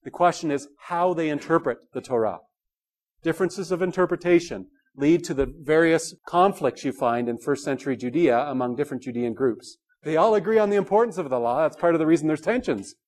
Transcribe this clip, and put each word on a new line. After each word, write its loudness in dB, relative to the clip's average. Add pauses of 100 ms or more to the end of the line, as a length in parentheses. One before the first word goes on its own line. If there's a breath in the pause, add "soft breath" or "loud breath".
The -12
question 0
is -4 (140)
how 0
they -2
interpret 0 (120)
the -8
Torah. -2 (840)
Differences -2
of -2
interpretation 0 (280)
lead 2
to -6
the -2
various 2 (100)
conflicts 2
you -2
find 0
in -4
first -2
century -4
Judea 2
among -4
different -6
Judean -6
groups. -4 (240)
They -4
all 4
agree 2
on 2
the 2
importance 0
of -6
the 0
law. 0
That's 0
part 2
of 2
the 2
reason 4
there's 0
tensions. -4 (120)